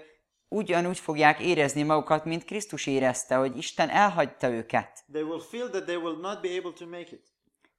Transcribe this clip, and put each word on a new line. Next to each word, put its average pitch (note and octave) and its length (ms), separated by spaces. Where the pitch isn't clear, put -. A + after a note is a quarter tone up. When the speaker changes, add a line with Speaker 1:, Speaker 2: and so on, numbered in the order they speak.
Speaker 1:
ugyanúgy F3 500
fogják D3+ 420
érezni D3 420
magukat, D#3 420
mint E3 200
Krisztus F#3+ 420
érezte, C3 500
hogy C3 200
Isten D#3+ 320
elhagyta E3+ 600
őket. A2+ 640
Speaker 2:
They D3+ 100
will D#3 180
feel A#3+ 300
that F3+ 140
they F3 120
will E3 240
not G3+ 200
be F3+ 180
able F3 140
to E3+ 140
make F3 260
it. - 200